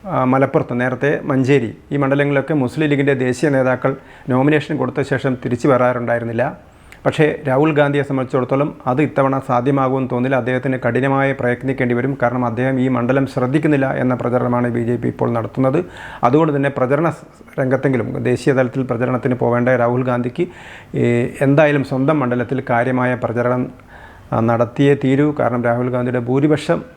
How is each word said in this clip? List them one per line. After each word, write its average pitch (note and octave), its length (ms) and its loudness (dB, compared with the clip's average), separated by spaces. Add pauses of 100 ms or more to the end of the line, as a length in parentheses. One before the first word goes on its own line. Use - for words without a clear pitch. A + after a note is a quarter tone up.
ആ, C3+ 180 0
മലപ്പുറത്ത് C3+ 560 0
നേരത്തെ C3 420 -2
മഞ്ചേരി, C3 540 0 (160)
ഈ C#3+ 40 -4
മണ്ഡലങ്ങളിലൊക്കെ C#3+ 580 0
മുസ്ലിം C#3+ 340 0
ലീഗിൻ്റെ C#3 260 2
ദേശീയ B2+ 360 0
നേതാക്കൾ C3 460 0 (320)
നോമിനേഷൻ C#3+ 480 2
കൊടുത്ത B2+ 260 -2
ശേഷം C3+ 420 -2
തിരിച്ചു B2 240 0
വരാറുണ്ടായിരുന്നില്ല. A#2+ 1000 0 (360)
പക്ഷേ D3+ 420 2
രാഹുൽ D3 240 2
ഗാന്ധിയെ C#3+ 300 2
സംബന്ധിച്ചിടത്തോളം C3+ 720 -2 (120)
അത് B2+ 160 2
ഇത്തവണ C3+ 360 0
സാധ്യമാകുമെന്ന് C3 760 0
തോന്നില്ല. B2+ 240 0
അദ്ദേഹത്തിന് B2+ 420 -2 (100)
കഠിനമായി C3+ 440 0
പ്രയത്നിക്കേണ്ടി B2 640 -2
വരും. C3+ 280 -2
കാരണം B2 240 0
അദ്ദേഹം B2+ 340 -2
ഈ C3 80 0
മണ്ഡലം B2+ 380 0
ശ്രദ്ധിക്കുന്നില്ല C#3 680 0
എന്ന B2+ 220 0
പ്രചരണമാണ് B2 540 0
ബി A#2+ 120 -2
ജെ A#2 160 0
പി A#2+ 120 -2
ഇപ്പോൾ A#2+ 220 -2
നടത്തുന്നത്. C3 540 0 (400)
അതുകൊണ്ട് C#3+ 320 4
തന്നെ C#3 120 0
പ്രചരണ C#3+ 420 0
സ് - 500 -12
രംഗത്തെങ്കിലും B2+ 640 0
ദേശീയ B2 300 2
തലത്തിൽ C3 300 0
പ്രചരണത്തിന് B2 520 -2
പോവേണ്ട A#2+ 340 0
രാഹുൽ B2 340 2
ഗാന്ധിക്ക്, B2 460 -2 (460)
ഏ, A#2+ 340 2 (120)
എന്തായാലും C#3+ 440 4
സ്വന്തം C#3 360 0
മണ്ഡലത്തിൽ B2 500 -2
കാര്യമായ B2 440 0
പ്രചരണം, A#2+ 560 -2 (640)
ആ, A#2 80 0
നടത്തിയേ A#2+ 540 2
തീരൂ. C#3 440 2
കാരണം A#2+ 260 0
രാഹുൽ A#2+ 260 0
ഗാന്ധിയുടെ B2 280 -2
ഭൂരിപക്ഷം C3+ 680 0 (120)